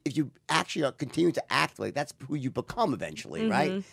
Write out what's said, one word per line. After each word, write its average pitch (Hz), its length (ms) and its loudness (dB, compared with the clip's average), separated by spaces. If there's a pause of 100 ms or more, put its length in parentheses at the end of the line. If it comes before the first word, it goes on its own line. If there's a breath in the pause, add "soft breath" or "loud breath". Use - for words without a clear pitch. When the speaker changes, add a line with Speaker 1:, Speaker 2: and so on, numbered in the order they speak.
Speaker 1:
if 143 100 -4
you 143 140 2 (200)
actually 160 360 2
are 131 60 2
continuing 156 420 0
to - 180 -2
act 147 280 2
like - 160 -4
that's 143 180 -4 (140)
who 147 80 -4
you 131 160 -2
become 175 420 0
eventually, 80 560 -4
right?" 143 220 2
Speaker 2:
Mm-hmm. 190 220 -4